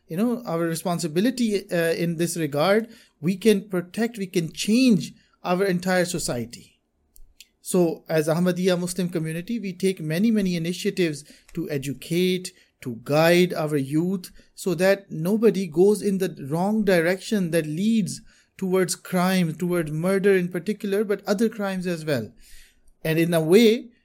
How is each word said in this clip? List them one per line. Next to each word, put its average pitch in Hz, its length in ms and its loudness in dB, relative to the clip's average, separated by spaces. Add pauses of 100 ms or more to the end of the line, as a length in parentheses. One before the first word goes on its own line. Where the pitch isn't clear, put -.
you 160 100 -8
know, 233 280 0
our 165 200 -2
responsibility, 180 1040 -2
uh, 165 220 2
in 170 240 -2
this 165 180 -2
regard, 170 540 0 (320)
we 180 160 0
can 202 320 2
protect, 202 480 -4
we 196 100 -6
can 170 240 -2
change 220 640 2 (300)
our 180 200 0
entire 185 420 0
society. 131 720 -8 (840)
So - 480 0
as 160 180 0
Ahmadiyya 180 520 2
Muslim 180 300 -4
community, 175 500 -6
we 196 140 -8
take 190 280 -2
many, 165 300 0
many 196 240 2
initiatives 175 680 -2 (300)
to 160 160 -6
educate, 165 840 -2 (300)
to 117 240 -10
guide 170 480 4
our 156 240 -2
youth 165 520 -2 (240)
so 180 220 -4
that 196 340 2
nobody 190 580 2
goes 185 340 4
in 196 160 0
the 180 180 -4 (140)
wrong 196 340 0
direction 185 680 2
that 165 140 2
leads 175 540 0 (380)
towards 185 360 0
crime, 180 640 0
towards 175 340 -2
murder 185 460 2
in 180 140 0
particular, 202 560 -2
but 202 200 -4
other 208 220 2
crimes 196 400 -4
as 165 160 -4
well. 127 260 -2 (720)
And 160 160 -2
in 170 160 2
a 165 60 4
way, 214 520 4 (140)